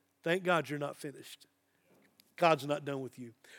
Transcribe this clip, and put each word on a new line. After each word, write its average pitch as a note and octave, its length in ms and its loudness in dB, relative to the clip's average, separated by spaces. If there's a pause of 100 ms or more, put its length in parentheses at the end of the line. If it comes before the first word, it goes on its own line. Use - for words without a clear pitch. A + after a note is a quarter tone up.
(220)
Thank F3+ 200 2
God E3 260 2
you're D3 100 -4
not C#3+ 200 -6
finished. - 480 -14 (920)
God's D#3+ 300 6
not D3 180 -2
done C#3 160 -4
with B2+ 180 -10
you. A#2 140 -14 (260)